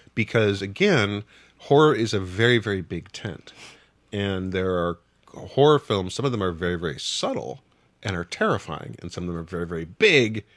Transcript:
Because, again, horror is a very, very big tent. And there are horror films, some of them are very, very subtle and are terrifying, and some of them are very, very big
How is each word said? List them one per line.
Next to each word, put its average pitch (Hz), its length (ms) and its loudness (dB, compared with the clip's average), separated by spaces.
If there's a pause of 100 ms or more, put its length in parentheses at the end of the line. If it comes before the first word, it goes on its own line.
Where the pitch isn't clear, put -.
(160)
Because, 107 460 2
again, 104 640 0 (380)
horror 151 300 6
is 110 200 -2
a 101 80 0
very, 110 380 2
very 98 220 -2
big 82 300 -10
tent. - 400 -12 (600)
And 95 400 -4
there 92 200 0
are 87 260 -2 (360)
horror 143 440 4
films, 95 340 -2
some 117 120 -6
of 135 60 -2
them 107 100 -2
are 92 120 0
very, 87 260 -2
very 80 180 -6
subtle - 640 -6 (420)
and 101 140 -4
are 85 80 -4
terrifying, - 800 -4
and 85 100 -12
some 92 140 -8
of - 20 -4
them 85 100 -6
are 82 60 -8
very, 85 240 -6
very 82 160 -6
big 110 600 2 (120)